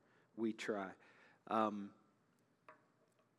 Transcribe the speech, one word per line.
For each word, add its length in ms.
we 160
try." 340
Um, 420